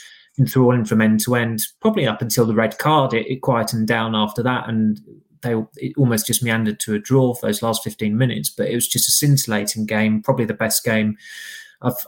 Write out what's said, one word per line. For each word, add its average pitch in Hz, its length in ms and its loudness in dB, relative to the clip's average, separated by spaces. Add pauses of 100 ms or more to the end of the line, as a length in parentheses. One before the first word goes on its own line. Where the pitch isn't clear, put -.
(360)
enthralling 123 480 4
from 110 160 2
end 110 200 4
to 123 160 0
end. 117 260 -2 (180)
Probably 208 280 2
up 107 140 -4
until 117 220 2
the 110 120 0
red 113 220 0
card, 147 360 2
it, 113 160 -2
it 131 100 -6
quietened 113 460 0
down 113 300 0
after 107 260 -2
that, 123 260 -2
and 110 320 0 (420)
they, 120 120 -2 (220)
it 131 200 -8
almost 117 300 2
just - 160 -2
meandered 113 380 0
to 110 140 -4
a 104 40 0
draw 127 360 2
for - 120 -6
those 107 160 -2
last 113 220 -2
fifteen 107 340 -4
minutes. 127 320 0
But 104 180 -4
it 117 60 -2
was 120 140 -2
just - 200 -2
a - 40 0
scintillating 110 720 0
game, 107 360 0
probably 113 220 0
the 107 100 -4
best 113 300 -2
game 107 320 0 (640)
I've, 123 260 -4